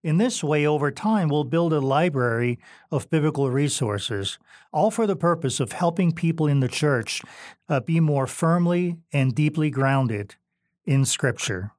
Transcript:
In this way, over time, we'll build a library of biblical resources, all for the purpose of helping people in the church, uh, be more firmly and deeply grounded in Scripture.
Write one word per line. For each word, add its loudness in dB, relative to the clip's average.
In 2
this 0
way, 2
over 2
time, 0
we'll 0
build 0
a 2
library 0
of -2
biblical 0
resources, -2
all 0
for 0
the 0
purpose 0
of -2
helping 0
people 0
in 2
the 0
church, -2
uh, 0
be 0
more 2
firmly 0
and 2
deeply 0
grounded 0
in 2
Scripture. -2